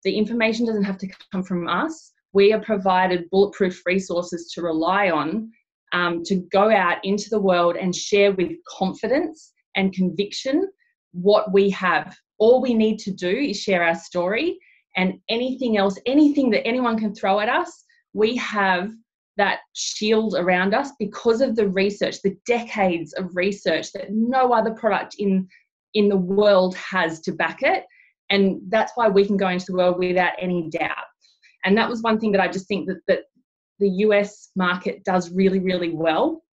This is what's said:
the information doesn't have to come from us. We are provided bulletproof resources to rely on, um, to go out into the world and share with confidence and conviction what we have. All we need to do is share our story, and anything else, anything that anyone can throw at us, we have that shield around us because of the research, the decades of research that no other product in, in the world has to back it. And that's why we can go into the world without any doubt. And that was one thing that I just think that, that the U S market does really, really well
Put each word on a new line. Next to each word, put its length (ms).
the 120
information 500
doesn't 180
have 140
to 100
come 100
from 260
us. 440
We 200
are 80
provided 720
bulletproof 560
resources 640
to 100
rely 480
on, 400
um, 320
to 120
go 180
out 340
into 260
the 100
world 360
and 180
share 380
with 200
confidence 840
and 160
conviction 760
what 400
we 180
have. 460
All 220
we 140
need 260
to 120
do 180
is 300
share 240
our 100
story, 640
and 180
anything 480
else, 300
anything 440
that 160
anyone 320
can 160
throw 260
at 80
us, 360
we 240
have 560
that 240
shield 640
around 380
us 240
because 420
of 160
the 120
research, 540
the 140
decades 680
of 200
research 580
that 200
no 400
other 200
product 460
in, 300
in 140
the 80
world 600
has 440
to 120
back 300
it. 220
And 380
that's 260
why 140
we 180
can 100
go 120
into 200
the 80
world 220
without 400
any 320
doubt. 360
And 120
that 120
was 140
one 180
thing 120
that 80
I 60
just 220
think 180
that, 220
that 120
the 80
U 240
S 420
market 500
does 280
really, 260
really 340
well 520